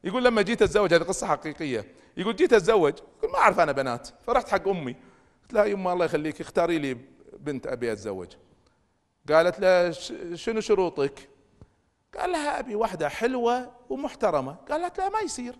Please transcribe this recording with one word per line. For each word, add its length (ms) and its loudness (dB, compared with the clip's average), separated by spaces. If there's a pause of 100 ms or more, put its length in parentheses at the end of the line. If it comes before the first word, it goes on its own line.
يقول: 220 -2
"لما 160 4
جيت 200 0
أتزوج"، 320 4
هذه 100 6
قصة 240 -4
حقيقية، 680 -4 (240)
يقول: 180 -2
"جيت 180 4
أتزوج"، 400 4 (260)
يقول: 120 -4
"ما 60 -2
أعرف 220 4
أنا 120 4
بنات"، 380 -4 (180)
فرحت 220 0
حق 180 0
أمي 280 -4 (480)
قلت 100 -18
لها: 120 4
"يما 280 -2
الله 120 0
يخليك 360 -4
اختاري 380 0
لي 180 -4 (420)
بنت 280 -8
أبي 240 -4
أتزوج". 380 -8 (1000)
قالت 300 4
له: 320 4
"ش-، 220 -10 (200)
شنو 280 -4
شروطك؟" 680 0 (920)
قال 120 -2
لها: 280 -4
"أبي 160 -8
واحدة 340 -2
حلوة 600 -2 (180)
ومحترمة". 680 -2 (140)
قالت: 280 -4
"لا، 120 -2
ما 100 -2
يصير". 400 -8